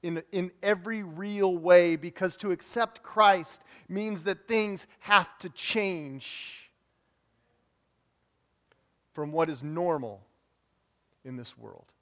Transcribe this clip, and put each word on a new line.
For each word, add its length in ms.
in, 180
in 200
every 400
real 560
way, 380
because 420
to 140
accept 500
Christ 640
means 360
that 220
things 380
have 400
to 100
change 1200
from 180
what 180
is 140
normal 580
in 120
this 200
world. 280